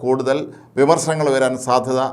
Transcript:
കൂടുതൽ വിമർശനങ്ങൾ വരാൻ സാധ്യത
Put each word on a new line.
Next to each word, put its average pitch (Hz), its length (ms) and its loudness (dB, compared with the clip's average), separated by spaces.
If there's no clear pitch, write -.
കൂടുതൽ 131 360 0
വിമർശനങ്ങൾ 156 560 2
വരാൻ 131 180 0
സാധ്യത 127 340 0